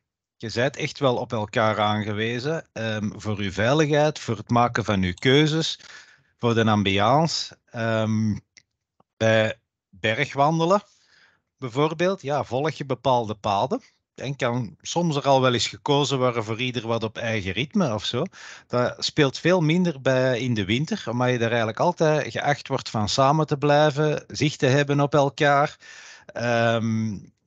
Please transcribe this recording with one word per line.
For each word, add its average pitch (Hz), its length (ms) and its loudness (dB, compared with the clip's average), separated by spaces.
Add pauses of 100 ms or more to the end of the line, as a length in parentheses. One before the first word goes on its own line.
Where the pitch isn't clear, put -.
(400)
Je 110 140 -10
bent 131 220 -2
echt - 240 -8
wel 127 160 2
op 101 160 -6
elkaar 110 480 0
aangewezen, 110 960 -4
ehm, 107 420 -4
voor 104 220 -6
uw 101 140 -4
veiligheid, 147 680 2
voor 113 180 -6
het 104 120 -12
maken 120 360 2
van 101 160 0
uw 90 120 0
keuzes, 151 680 2 (580)
voor 117 160 0
de 110 120 2
ambiance. 107 1000 2
Ehm, 110 720 -2 (800)
bij 110 420 2 (300)
bergwandelen 147 920 0 (760)
bijvoorbeeld, 160 640 -2
ja, 135 220 -4
volg 139 280 -4
je 147 140 -10
bepaalde 123 500 -2
paden 117 460 -2 (340)
en 135 200 -8
kan 120 460 -4
soms 165 340 -2
er 139 120 -2
al 135 140 6
wel 127 120 4
eens 113 140 -2
gekozen 139 500 0
worden 120 260 0
voor 107 160 -6
ieder 123 280 -4
wat 113 160 -2
op 110 140 -6
eigen 110 340 -4
ritme 139 420 -2
of 107 120 -4
zo. 123 180 -4 (440)
Dat 123 380 -2
speelt 139 320 0
veel 180 240 2
minder 160 400 0
bij 131 380 2
in 127 140 0
de 104 120 0
winter, 139 440 -2
omdat 123 200 0
je 123 80 0
daar 113 120 0
eigenlijk 113 300 -2
altijd 156 520 0
geacht - 360 -4
wordt - 220 -4
van 104 200 -2
samen 147 380 2
te 147 100 -2
blijven, 147 720 2
zicht - 320 -2
te 151 60 0
hebben 143 340 2
op 143 140 2
elkaar, 143 640 2 (480)
ehm, 113 920 0 (280)